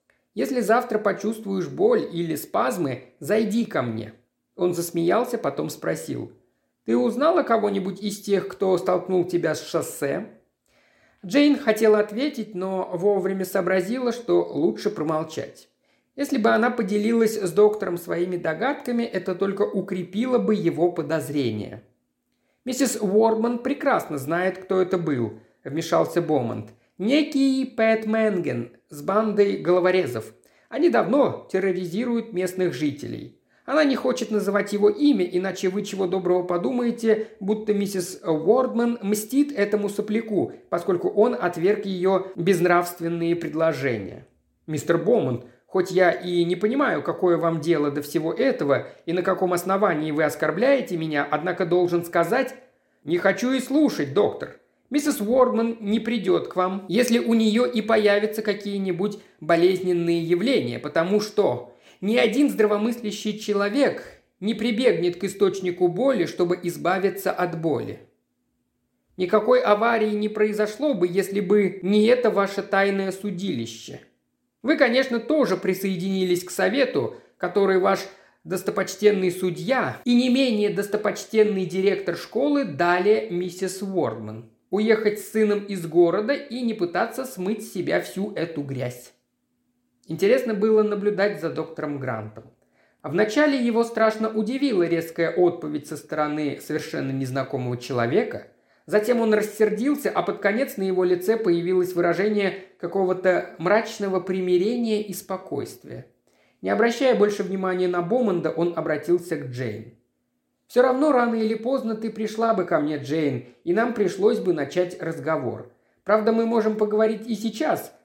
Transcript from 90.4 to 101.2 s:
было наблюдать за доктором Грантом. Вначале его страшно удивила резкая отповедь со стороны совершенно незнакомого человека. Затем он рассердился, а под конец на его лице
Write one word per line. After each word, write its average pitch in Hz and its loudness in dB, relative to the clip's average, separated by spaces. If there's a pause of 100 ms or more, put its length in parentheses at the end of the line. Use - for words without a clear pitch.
было 214 4
наблюдать 202 0
за 160 -4
доктором 147 -6
Грантом. 110 -8 (600)
Вначале 214 2
его 233 2
страшно 220 0
удивила 220 0
резкая 165 -2
отповедь 160 0
со 151 -10
стороны 151 -4
совершенно 143 -6
незнакомого 131 -4
человека. 127 -2 (380)
Затем 214 2
он 220 2
рассердился, 208 0
а 175 0
под - -4
конец 226 0
на 196 -4
его 185 2
лице 180 2